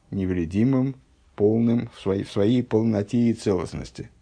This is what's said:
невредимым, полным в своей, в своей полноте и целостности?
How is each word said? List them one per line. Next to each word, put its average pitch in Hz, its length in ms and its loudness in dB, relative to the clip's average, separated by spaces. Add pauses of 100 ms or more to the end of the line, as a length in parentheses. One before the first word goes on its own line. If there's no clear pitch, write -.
(100)
невредимым, 98 840 0 (400)
полным 117 600 2
в - 60 -20
своей, 98 240 -2
в - 80 -14
своей 117 300 2
полноте 113 640 0
и 113 60 2
целостности? - 720 -4 (140)